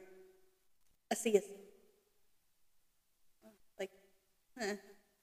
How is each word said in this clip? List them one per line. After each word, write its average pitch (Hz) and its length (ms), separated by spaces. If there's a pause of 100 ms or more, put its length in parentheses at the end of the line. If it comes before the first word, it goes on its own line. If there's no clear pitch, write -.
(1120)
Así 226 220
es. 196 80 (2500)
Like, 190 100 (680)
eh. 208 160 (460)